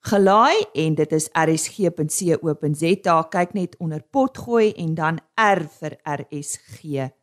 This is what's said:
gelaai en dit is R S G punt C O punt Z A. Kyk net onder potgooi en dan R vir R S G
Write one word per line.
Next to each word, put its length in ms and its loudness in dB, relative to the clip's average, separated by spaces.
gelaai 540 4
en 220 0
dit 160 0
is 240 -2
R 220 2
S 100 -4
G 240 -2
punt 180 -4
C 320 0
O 140 -2
punt 220 -4
Z 60 -4
A. 160 2
Kyk 300 -2
net 260 -4
onder 220 -6
potgooi 640 0
en 200 -4
dan 240 -2
R 300 2
vir 260 -10
R 260 -6
S 260 -10
G 500 -8